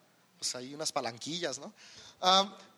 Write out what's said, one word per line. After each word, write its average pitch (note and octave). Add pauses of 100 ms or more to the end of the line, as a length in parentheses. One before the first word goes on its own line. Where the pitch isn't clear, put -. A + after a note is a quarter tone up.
(380)
pues, -
ahí B2+
unas D3+
palanquillas, C3+
¿no? F3 (480)
Ah, F#3+ (200)